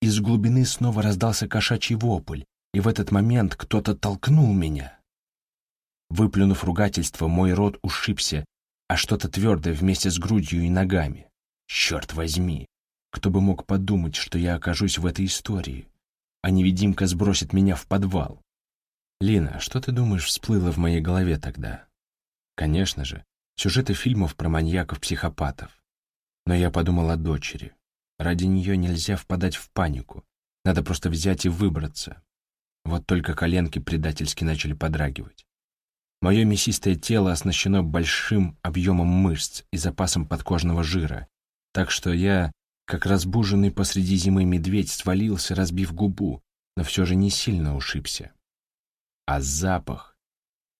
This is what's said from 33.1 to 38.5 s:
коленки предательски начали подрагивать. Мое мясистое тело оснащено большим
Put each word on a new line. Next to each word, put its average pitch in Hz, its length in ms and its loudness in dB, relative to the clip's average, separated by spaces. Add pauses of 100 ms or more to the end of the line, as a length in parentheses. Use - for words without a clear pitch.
коленки 85 460 0
предательски 78 640 -4
начали 78 300 -2
подрагивать. 76 720 -6 (760)
Мое 101 240 4
мясистое 101 500 0
тело 98 360 2
оснащено 95 500 2
большим 85 800 0